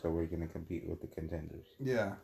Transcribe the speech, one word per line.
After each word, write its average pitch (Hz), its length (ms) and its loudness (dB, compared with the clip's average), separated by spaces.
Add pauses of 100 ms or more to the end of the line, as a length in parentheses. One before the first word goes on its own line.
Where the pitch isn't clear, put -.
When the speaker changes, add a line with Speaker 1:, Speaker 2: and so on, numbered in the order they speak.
Speaker 1:
so 85 80 4
we're 82 160 4
gonna 82 220 0
compete 82 420 -4
with 82 100 -2
the 82 80 -8
contenders. 80 600 -4 (120)
Speaker 2:
Yeah. 117 340 4 (100)